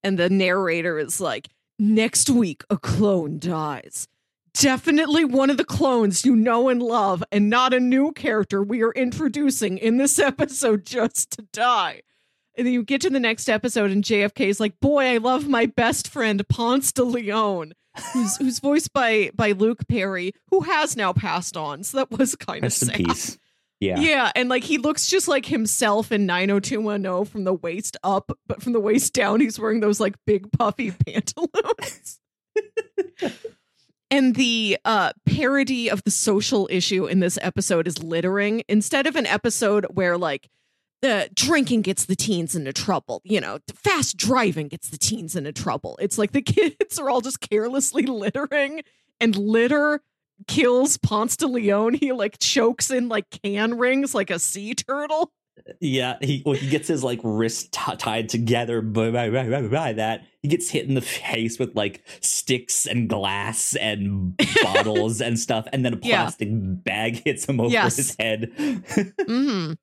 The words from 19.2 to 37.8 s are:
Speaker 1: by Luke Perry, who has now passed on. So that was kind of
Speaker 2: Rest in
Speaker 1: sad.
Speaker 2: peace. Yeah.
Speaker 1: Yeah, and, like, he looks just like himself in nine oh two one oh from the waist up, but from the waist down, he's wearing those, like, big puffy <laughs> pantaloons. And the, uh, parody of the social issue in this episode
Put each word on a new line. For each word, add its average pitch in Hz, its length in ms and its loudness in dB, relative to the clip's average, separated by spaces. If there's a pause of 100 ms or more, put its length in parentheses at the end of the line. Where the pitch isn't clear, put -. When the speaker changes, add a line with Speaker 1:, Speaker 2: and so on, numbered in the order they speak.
Speaker 1:
by 214 180 2
Luke 214 340 0
Perry, 190 460 -2 (180)
who 381 120 6
has 311 340 0
now 190 160 0
passed 175 460 -2
on. 147 240 -8
So 269 160 -4
that 269 120 -2
was 247 260 0
kind - 240 -10
of - 20 -2
Speaker 2:
Rest - 220 -2
in 123 40 0
Speaker 1:
sad. - 80 -2
Speaker 2:
peace. - 420 -2 (440)
Yeah. 190 160 0
Speaker 1:
Yeah, 285 380 2
and, 247 140 0
like, 254 140 0
he 320 120 0
looks 269 320 0
just 370 180 2
like 285 200 0
himself 220 680 0
in 202 140 2
nine 185 240 0
oh 202 100 4
two 214 220 -4
one 208 240 -2
oh 185 180 -2
from 208 200 -8
the 185 100 2
waist 170 500 -8
up, 196 260 0 (160)
but - 160 -8
from 240 120 -2
the 226 60 2
waist 214 340 2
down, 220 260 2
he's 220 180 0
wearing 220 220 0
those, 208 180 2
like, 202 180 0 (100)
big 202 260 0
puffy 220 380 0
<laughs> - 160 4
pantaloons. - 1160 -4 (1900)
And 262 220 4
the, 226 500 0
uh, 208 280 2 (120)
parody 269 640 0
of 202 140 -2
the 208 80 0
social 202 600 0
issue 185 360 0
in 190 140 2
this 175 200 0
episode 175 460 0